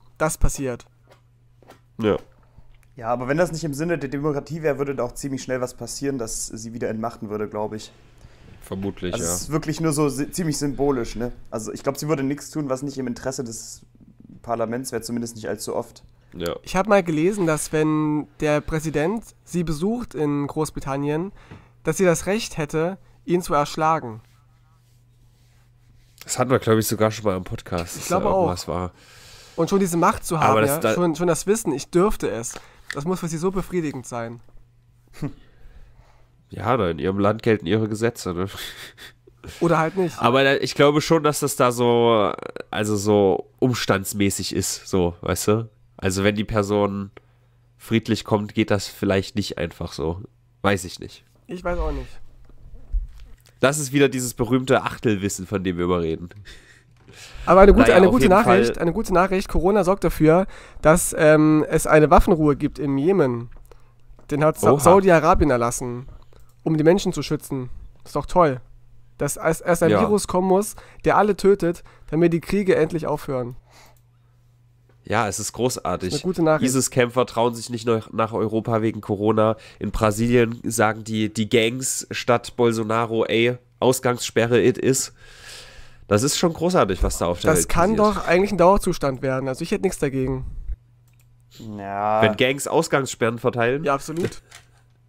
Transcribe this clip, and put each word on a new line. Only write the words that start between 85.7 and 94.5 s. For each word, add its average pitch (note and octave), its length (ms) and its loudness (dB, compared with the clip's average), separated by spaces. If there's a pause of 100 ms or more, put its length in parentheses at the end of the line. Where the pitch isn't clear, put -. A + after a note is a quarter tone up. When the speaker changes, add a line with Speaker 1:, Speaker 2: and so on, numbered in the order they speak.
Speaker 2:
Das G#2 140 4
ist D3 140 0
schon F3 160 2
großartig, D3 500 2
was G2 160 0
da F2+ 80 0
auf F2 140 -2
der - 100 2
Speaker 1:
Das D3+ 100 4
Speaker 2:
Welt - 100 -2
Speaker 1:
kann F#3+ 260 2
Speaker 2:
passiert. - 20 0 (180)
Speaker 1:
doch - 100 -6
eigentlich F#3+ 260 2
ein F3+ 60 -2
Dauerzustand E3+ 640 2
werden. C3 260 -4
Also C3 140 -6
ich E3 80 -8
hätte F#3+ 120 -2
nichts F#3 160 -2
dagegen. C3 460 -4 (1300)
Speaker 3:
Ja. G2+ 440 0
Speaker 2:
Wenn G#2+ 140 4
Gangs C3+ 300 0
Ausgangssperren C3 720 0
verteilen? B2 460 -2
Speaker 1:
Ja, C#3 100 0
absolut. D#3+ 480 -6 (680)